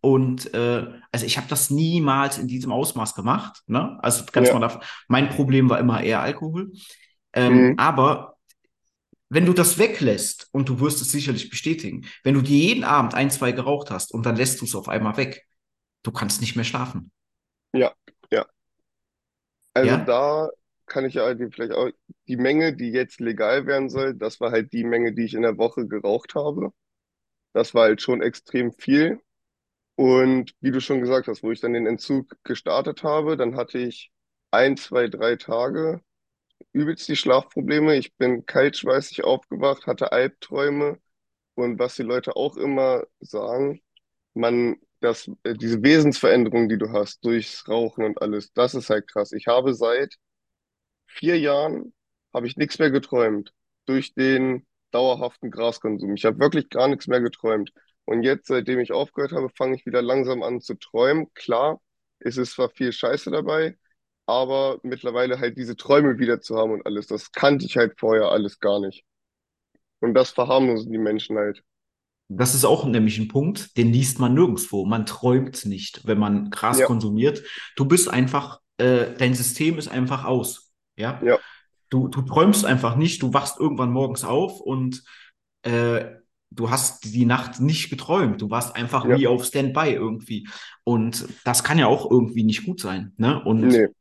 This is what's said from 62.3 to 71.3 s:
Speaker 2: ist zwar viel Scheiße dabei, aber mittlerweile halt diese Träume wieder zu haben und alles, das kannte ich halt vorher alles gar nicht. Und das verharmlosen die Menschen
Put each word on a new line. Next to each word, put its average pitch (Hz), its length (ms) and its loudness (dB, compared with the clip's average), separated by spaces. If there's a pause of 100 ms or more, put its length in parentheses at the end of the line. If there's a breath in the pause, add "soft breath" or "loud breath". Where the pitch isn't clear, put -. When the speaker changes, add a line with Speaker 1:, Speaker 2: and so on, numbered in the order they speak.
Speaker 2:
ist 127 160 -4
zwar 123 180 -2
viel 123 220 -4
Scheiße 127 380 -4
dabei, 156 460 -2 (500)
aber 131 560 0
mittlerweile 127 560 -4
halt 120 200 -4
diese 120 180 -8
Träume 139 420 4
wieder 117 220 0
zu - 160 -6
haben 110 160 0
und 104 140 -6
alles, 104 200 -6
das - 260 -8
kannte 143 340 2
ich - 100 -4
halt 117 220 2
vorher 110 320 2
alles 101 280 -2
gar 101 220 2
nicht. 98 240 -8 (960)
Und 117 140 0
das 127 160 4
verharmlosen 123 600 2
die 113 80 -4
Menschen 107 380 -2